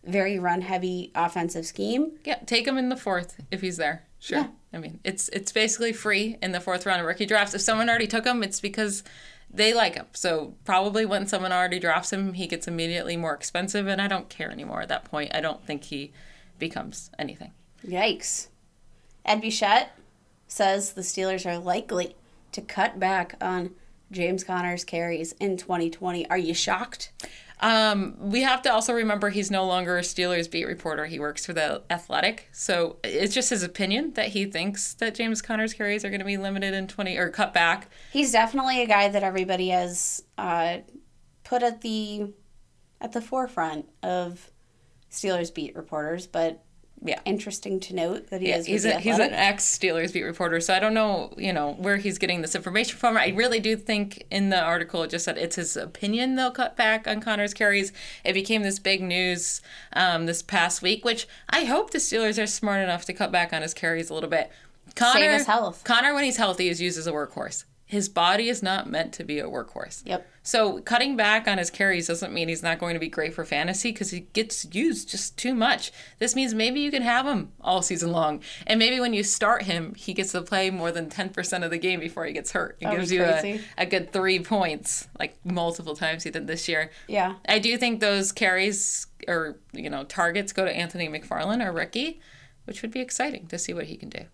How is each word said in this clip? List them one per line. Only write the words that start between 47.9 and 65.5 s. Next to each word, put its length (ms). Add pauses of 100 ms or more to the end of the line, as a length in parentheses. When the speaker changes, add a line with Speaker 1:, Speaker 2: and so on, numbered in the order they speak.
Speaker 1:
note 340
that 120
he 80
Speaker 2:
Yeah, 80
Speaker 1:
is 80
with 20
Speaker 2:
he's 160
Speaker 1:
The 140
Speaker 2:
a, 20
he's 160
an 60
Speaker 1:
Athletic. 180
Speaker 2:
ex-Steelers 760
beat 100
reporter, 360
so 140
I 60
don't 160
know, 420
you 160
know, 200
where 240
he's 200
getting 240
this 140
information 420
from. 200
I 120
really 300
do 180
think 540
in 180
the 100
article 440
it 80
just 120
said 140
it's 180
his 220
opinion 580
they'll 160
cut 240
back 320
on 140
Conner's 320
carries. 400 (320)
It 80
became 300
this 160
big 220
news, 600 (320)
um, 320
this 160
past 400
week, 240
which 220 (220)
I 160
hope 260
the 80
Steelers 420
are 60
smart 340
enough 240
to 80
cut 180
back 220
on 80
his 140
carries 340
a 60
little 140
bit. 220 (360)
Speaker 1:
Save 80
Speaker 2:
Conner, 380
Speaker 1:
his 120
health. 380